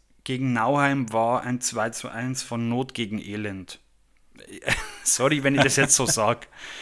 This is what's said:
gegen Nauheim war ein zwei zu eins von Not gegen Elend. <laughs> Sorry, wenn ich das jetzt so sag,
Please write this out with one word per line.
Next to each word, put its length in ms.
gegen 280
Nauheim 600
war 300
ein 200
zwei 280
zu 180
eins 340
von 260
Not 260
gegen 240
Elend. 600
<laughs> 640
Sorry, 400
wenn 120
ich 80
das 140
jetzt 200
so 100
sag, 420